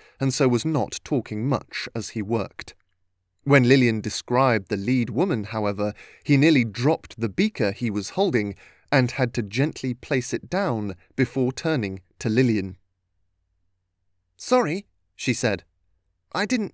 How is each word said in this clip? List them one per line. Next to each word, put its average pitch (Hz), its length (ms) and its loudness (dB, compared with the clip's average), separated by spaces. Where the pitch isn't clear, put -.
and 135 140 0
so 135 140 4
was 120 180 2
not 151 380 -2
talking 113 440 -4
much - 460 -4
as 110 160 -8
he 110 140 -6
worked. 107 500 -4
When 135 260 6
Lillian 120 320 4
described 120 680 0
the 104 80 -2
lead 117 340 0
woman, 127 340 -2
however, 104 480 -2
he 143 140 4
nearly 139 280 4
dropped 120 540 -2
the 113 100 -2
beaker 117 420 0
he 113 200 -4
was 98 200 -4
holding 120 440 0
and 127 200 2
had 123 240 -2
to 120 80 -2
gently 127 500 -4
place - 400 -4
it 165 160 -6
down 117 460 -4
before 131 360 0
turning 113 500 -2
to 117 120 -4
Lillian. 107 460 2
"Sorry," 202 500 0
she - 180 -2
said. 104 300 -2
"I 196 140 -2
didn't 220 280 -2